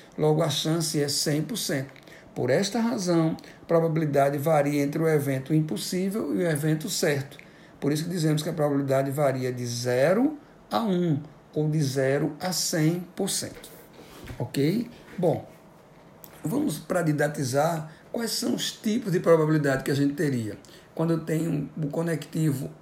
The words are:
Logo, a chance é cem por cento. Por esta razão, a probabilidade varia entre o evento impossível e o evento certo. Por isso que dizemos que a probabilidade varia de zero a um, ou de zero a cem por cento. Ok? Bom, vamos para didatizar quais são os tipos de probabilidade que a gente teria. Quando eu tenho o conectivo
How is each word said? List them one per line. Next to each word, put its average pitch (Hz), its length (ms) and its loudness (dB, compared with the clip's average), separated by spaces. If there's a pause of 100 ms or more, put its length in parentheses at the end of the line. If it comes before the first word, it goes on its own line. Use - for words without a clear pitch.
(180)
Logo, 156 260 4
a 160 60 0
chance 156 520 0
é 143 60 0
cem 151 340 0
por 226 160 -6
cento. - 460 -6 (300)
Por 123 160 -2
esta 196 300 2
razão, 180 580 0 (240)
a - 40 -20
probabilidade 151 760 2
varia 147 420 2
entre 151 200 0
o 165 60 2
evento 135 460 0
impossível 190 800 -2
e 196 60 0
o 180 80 2
evento 156 420 0
certo. 143 480 -2 (420)
Por 143 120 0
isso 156 140 -2
que 175 40 -6
dizemos 156 320 2
que 180 80 -4
a 160 40 -2
probabilidade 139 580 2
varia 131 400 0
de 123 140 -6
zero 135 720 2 (340)
a 214 100 0
um, 180 400 0 (320)
ou 151 160 0
de 151 140 0
zero 139 560 0
a 185 120 -4
cem 170 540 0 (100)
por 196 140 -2
cento. - 400 -8 (680)
Ok? 156 500 0 (260)
Bom, 165 320 0 (960)
vamos 220 360 -2
para 180 240 -2
didatizar 151 880 0 (200)
quais 233 200 -4
são - 240 -2
os - 160 -4
tipos 220 400 -2
de 180 80 2
probabilidade 151 640 4
que - 80 -2
a 139 40 2
gente 143 200 2
teria. 123 420 -2 (380)
Quando 165 180 2
eu 156 60 0
tenho 160 580 -2
o 156 100 -2
conectivo 160 840 -2 (100)